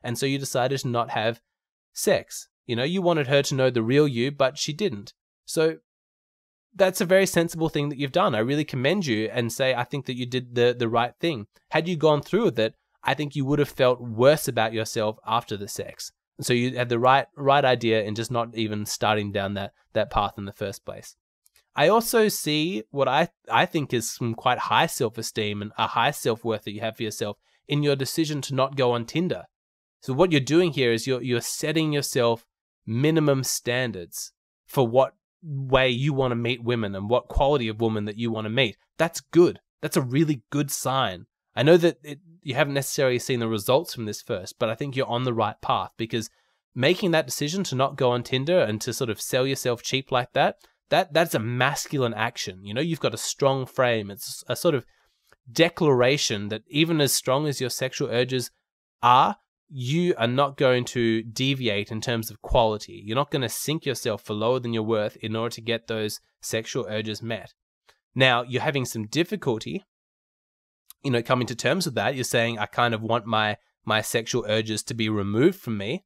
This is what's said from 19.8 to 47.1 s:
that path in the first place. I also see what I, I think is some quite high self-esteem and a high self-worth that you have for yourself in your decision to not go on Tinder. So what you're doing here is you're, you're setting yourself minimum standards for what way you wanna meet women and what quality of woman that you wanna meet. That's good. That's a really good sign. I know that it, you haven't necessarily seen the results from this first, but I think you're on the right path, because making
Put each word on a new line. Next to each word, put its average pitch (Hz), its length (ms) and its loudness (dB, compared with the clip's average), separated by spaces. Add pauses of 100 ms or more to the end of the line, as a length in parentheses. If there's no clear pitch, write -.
that 107 160 0
path 101 280 -2
in 101 80 -10
the 98 80 -12
first - 320 -10
place. - 300 -16 (600)
I 147 120 4
also 226 400 4
see 170 640 -2
what 135 160 0
I, 147 220 2 (220)
I 123 140 4
think 151 280 -4
is 120 180 -2
some 117 220 -4
quite 123 260 0
high 123 280 2
self-esteem 107 720 -4
and 104 160 -8
a 113 100 0
high 120 240 0
self-worth 113 520 -4
that 104 100 -12
you 104 80 -10
have 110 160 -6
for 120 60 -6
yourself 107 340 -6 (300)
in 147 160 0
your 143 120 4
decision 147 460 -2
to 131 140 -6
not 135 200 0
go 127 160 2
on 117 140 -2
Tinder. 151 400 -4 (560)
So 135 120 -6
what 170 180 4
you're 147 100 4
doing 156 300 2
here 127 200 2
is 113 160 -2
you're, 127 140 -2
you're 120 200 -2
setting 156 520 -2
yourself 120 520 0 (400)
minimum 139 580 2
standards 120 880 -4 (320)
for 131 220 2
what 127 260 4 (300)
way 131 460 2
you 135 240 0
wanna 127 220 2
meet 120 280 -2
women 113 300 -2
and 98 160 -6
what 120 200 2
quality 139 380 2
of 107 120 -6
woman 110 260 0
that 104 120 -8
you 117 140 -2
wanna 107 180 -4
meet. 120 280 0 (200)
That's 165 240 -2
good. 160 380 4 (220)
That's - 160 -2
a 151 40 2
really 135 480 0
good 143 220 -2
sign. 123 540 -2 (300)
I 117 80 2
know 165 140 10
that 165 260 4
it, 147 160 -12 (220)
you 135 140 -8
haven't 143 180 0
necessarily 135 460 0
seen 123 200 -2
the 117 80 -2
results 123 460 0
from 117 120 -8
this 104 160 -8
first, 98 380 -10
but 113 100 0
I 113 60 -4
think 139 200 -8
you're 127 120 -2
on 117 160 -2
the 127 100 -2
right 110 280 -2
path, 101 360 -2
because 113 320 -6 (460)
making 170 360 0